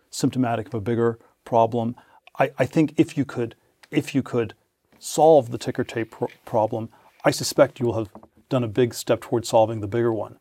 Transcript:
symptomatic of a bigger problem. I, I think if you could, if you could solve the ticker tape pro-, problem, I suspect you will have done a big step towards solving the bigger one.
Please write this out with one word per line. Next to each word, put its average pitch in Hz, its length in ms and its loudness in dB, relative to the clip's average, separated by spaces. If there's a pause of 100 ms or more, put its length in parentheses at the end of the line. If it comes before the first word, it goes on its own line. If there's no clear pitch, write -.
symptomatic 120 580 -2
of - 80 -12
a 113 40 -4
bigger 117 400 0 (240)
problem. 113 540 0 (420)
I, 135 180 2
I 131 80 2
think 156 300 0
if - 220 0
you 139 80 0
could, 120 300 -8 (360)
if 147 240 -4
you 131 80 0
could 117 300 -4 (440)
solve 151 540 4
the 120 60 -8
ticker - 260 -4
tape - 280 -6
pro-, - 180 -6 (160)
problem, 110 420 -2 (380)
I 147 60 2
suspect - 500 0
you 120 60 0
will 110 100 -2
have 113 120 -6 (400)
done 123 140 0
a 117 40 -4
big 120 260 0
step - 280 -2
towards - 280 -4
solving 113 320 2
the 101 60 -8
bigger 117 260 0
one. 104 280 -8